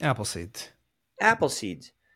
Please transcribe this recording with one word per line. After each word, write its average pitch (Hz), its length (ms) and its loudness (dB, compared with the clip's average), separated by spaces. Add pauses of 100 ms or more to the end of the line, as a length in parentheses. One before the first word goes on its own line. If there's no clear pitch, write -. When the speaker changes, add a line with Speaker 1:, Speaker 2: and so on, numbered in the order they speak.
Speaker 1:
Apple 117 240 0
seeds. - 460 -8 (500)
Speaker 2:
Apple 214 280 4
seeds. - 440 -8 (240)